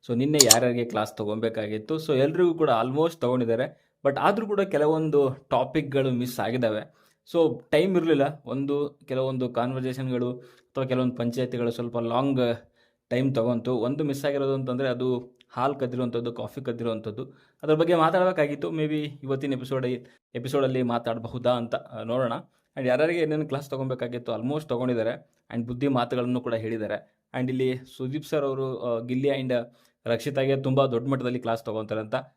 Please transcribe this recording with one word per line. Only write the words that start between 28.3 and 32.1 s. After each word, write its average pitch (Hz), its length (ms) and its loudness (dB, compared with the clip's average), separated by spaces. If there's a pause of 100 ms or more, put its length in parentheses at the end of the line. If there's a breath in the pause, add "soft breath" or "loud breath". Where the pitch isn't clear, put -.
ಅವರು, 135 380 -4
ಆ, 120 240 -2
ಗಿಲ್ಲಿ 127 220 0
and 131 240 0 (540 soft breath)
ರಕ್ಷಿತಾಗೆ 135 500 0
ತುಂಬಾ 135 300 2
ದೊಡ್ಡ 120 220 0
ಮಟ್ಟದಲ್ಲಿ 123 300 0
ಕ್ಲಾಸ್ 113 260 -2
ತಗೊಂತಾರೆ 107 360 -4
ಅಂತ 107 140 -6 (220)